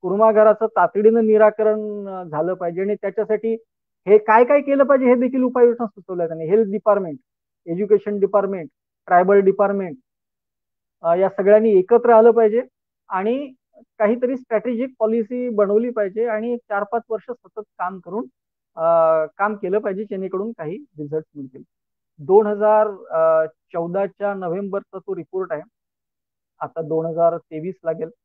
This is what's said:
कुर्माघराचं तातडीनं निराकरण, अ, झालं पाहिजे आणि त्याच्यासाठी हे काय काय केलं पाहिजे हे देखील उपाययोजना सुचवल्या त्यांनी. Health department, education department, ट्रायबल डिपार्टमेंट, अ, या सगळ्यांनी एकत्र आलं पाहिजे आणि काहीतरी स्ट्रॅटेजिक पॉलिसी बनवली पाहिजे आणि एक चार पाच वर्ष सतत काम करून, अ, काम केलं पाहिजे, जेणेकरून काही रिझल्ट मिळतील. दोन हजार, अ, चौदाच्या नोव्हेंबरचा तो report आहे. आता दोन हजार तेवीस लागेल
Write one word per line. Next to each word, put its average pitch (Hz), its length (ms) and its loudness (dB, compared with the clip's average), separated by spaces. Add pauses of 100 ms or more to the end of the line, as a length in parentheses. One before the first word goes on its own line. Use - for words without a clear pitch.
कुर्माघराचं 214 640 4
तातडीनं 214 600 2
निराकरण, 214 800 2
अ, 185 160 -12
झालं 165 300 -4
पाहिजे 175 260 -8
आणि 202 140 -4
त्याच्यासाठी 214 600 -4 (520)
हे 208 120 6
काय 220 260 4
काय 285 160 2
केलं 277 240 0
पाहिजे 262 220 2
हे 247 80 6
देखील 254 280 0
उपाययोजना 240 440 2
सुचवल्या 180 400 -8
त्यांनी. 160 180 -8
Health 196 280 0
department, 196 460 -2 (480)
education 202 520 -2
department, 196 500 -2 (380)
ट्रायबल 185 340 4
डिपार्टमेंट, 196 560 0 (1040)
अ, 170 120 0
या 190 140 0
सगळ्यांनी 208 420 4
एकत्र 233 400 4
आलं 226 200 8
पाहिजे 226 320 2 (460)
आणि 240 440 -6 (460)
काहीतरी 247 380 -2
स्ट्रॅटेजिक 247 600 -6
पॉलिसी 233 500 -2
बनवली 208 420 0
पाहिजे 220 360 -4
आणि 226 260 -6
एक 240 160 -8
चार 202 140 -4
पाच 226 280 -6
वर्ष 220 200 -10
सतत 214 320 -16 (160)
काम 185 200 -8
करून, 180 260 -12 (500)
अ, 160 100 -6 (540)
काम 208 160 -2
केलं 202 240 -4
पाहिजे, 208 260 -6
जेणेकरून 190 540 -8
काही 165 180 -10 (220)
रिझल्ट 151 260 -8 (100)
मिळतील. 139 280 -18 (560)
दोन 190 280 2
हजार, 214 420 2 (220)
अ, 160 360 0
चौदाच्या 190 880 -8
नोव्हेंबरचा 190 640 -8
तो 190 180 -10
report 175 360 -8
आहे. 151 100 -8 (1000)
आता 160 200 -10
दोन 160 260 -4
हजार 165 320 0
तेवीस 160 360 -12 (100)
लागेल 165 260 -6 (140)